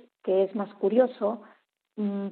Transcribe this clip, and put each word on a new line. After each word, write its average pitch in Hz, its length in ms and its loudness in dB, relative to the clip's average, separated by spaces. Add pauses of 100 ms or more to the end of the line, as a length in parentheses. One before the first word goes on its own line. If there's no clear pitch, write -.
(220)
que 190 220 2
es 185 100 -4
más 202 200 -6
curioso, 226 680 0 (540)
mm, 202 360 -4